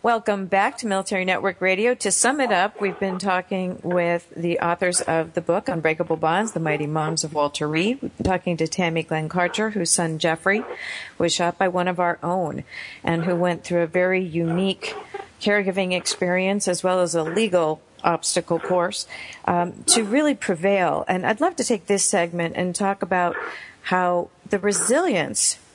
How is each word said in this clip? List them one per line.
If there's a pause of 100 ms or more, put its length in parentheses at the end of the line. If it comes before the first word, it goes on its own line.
Welcome
back
to
Military
Network
Radio.
To
sum
it
up,
we've
been
talking
with
the
authors
of
the
book,
Unbreakable
Bonds,
The
Mighty
Moms
of
Walter
Reed.
We've
been
talking
to
Tammy
Glenn
Karcher,
whose
son
Jeffrey (540)
was
shot
by
one
of
our
own (400)
and
who
went
through
a
very
unique (460)
caregiving
experience
as
well
as
a
legal (220)
obstacle
course, (380)
um, (120)
to
really
prevail.
And
I'd
love
to
take
this
segment
and
talk
about (460)
how (180)
the
resilience (160)